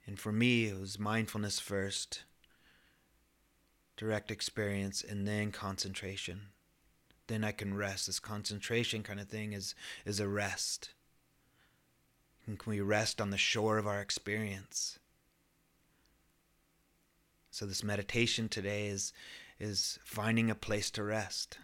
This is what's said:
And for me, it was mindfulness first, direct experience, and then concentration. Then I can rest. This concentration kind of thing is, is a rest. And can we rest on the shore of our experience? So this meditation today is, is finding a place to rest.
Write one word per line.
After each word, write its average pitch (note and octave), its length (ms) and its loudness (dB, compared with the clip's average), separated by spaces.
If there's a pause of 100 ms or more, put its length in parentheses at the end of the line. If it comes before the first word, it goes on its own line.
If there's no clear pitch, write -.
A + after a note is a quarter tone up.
And G2+ 120 -8
for G#2+ 140 -2
me, A#2 340 6
it F#2+ 140 -2
was G2 180 -8
mindfulness G#2 640 0
first, - 640 -2 (1700)
direct G#2+ 340 0
experience, G2+ 760 0
and G2+ 240 -2
then G#2 240 2
concentration. G2 960 -4 (800)
Then A2 180 2
I G#2 80 0
can G2+ 240 -2
rest. G2 300 -2
This F#2 120 -2
concentration A2 840 -2
kind G2+ 180 -6
of G2+ 80 -10
thing G#2+ 240 -4
is, G2 220 -6 (320)
is G#2 120 0
a G#2 80 2
rest. G2 640 0 (1600)
And G#2 120 -4
can - 120 -6
we G#2 100 2
rest G#2 400 4
on G2+ 80 4
the G2 80 2
shore G#2+ 400 6
of G#2 100 2
our G2+ 140 2
experience? G2+ 1000 -2 (2500)
So - 160 -6
this F#2+ 180 -2
meditation A2 640 2
today G#2 380 -2
is, G2+ 260 -2 (480)
is G2 440 0
finding A2+ 460 4
a G#2+ 40 2
place G#2 380 0
to A2 100 -2
rest. G#2 600 -2